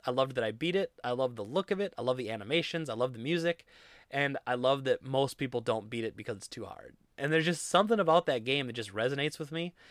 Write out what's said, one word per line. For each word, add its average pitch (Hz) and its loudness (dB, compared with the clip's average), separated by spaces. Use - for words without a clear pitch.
I 127 -2
loved 135 2
that 120 -2
I 110 -2
beat 117 -2
it. - 0
I 123 -2
love 123 -2
the 104 -6
look 160 -2
of 196 -2
it. 196 -4
I - -6
love 127 2
the 196 -4
animations. 156 -2
I 110 -2
love 123 0
the 110 -14
music. 165 -2
And 139 0
I 127 0
love 131 2
that 127 2
most 135 0
people 123 -2
don't 110 -2
beat 117 -4
it 110 -6
because 107 -8
it's 95 -14
too 110 -12
hard. - -16
And 147 0
there's 160 4
just 170 -2
something 208 6
about 170 6
that 123 0
game 135 0
that 117 -6
just 104 -6
resonates 139 0
with 151 -8
me. 170 -6